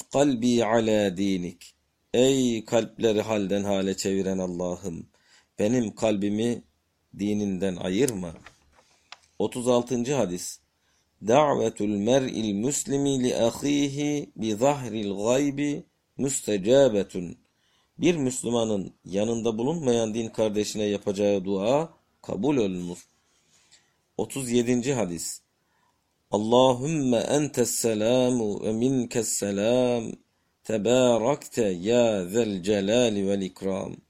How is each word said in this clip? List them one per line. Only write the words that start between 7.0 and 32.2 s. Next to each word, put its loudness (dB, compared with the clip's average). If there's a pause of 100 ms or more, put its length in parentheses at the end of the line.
dininden -2
ayırma. -2 (1040)
Otuz -2
altıncı 0
hadis. -4 (640)
دَعْوَةُ 4
الْمَرْءِ 2
الْمُسْلِمِ -2 (220)
لِأَخِيهِ -2 (120)
بِظَهْرِ 0 (140)
الْغَيْبِ 0 (360)
مُسْتَجَابَةٌ. 2 (640)
Bir 2
Müslümanın -2 (100)
yanında -2
bulunmayan -2
din -4
kardeşine -2
yapacağı 0
dua -2 (280)
kabul -2
olunur. -4 (1080)
Otuz -6
yedinci 2
hadis. -6 (880)
اللهم 2 (280)
أنت -2 (120)
السلام 2 (280)
ومنك 0 (120)
السلام. 0 (640)
تباركت 2 (340)
يا 6 (260)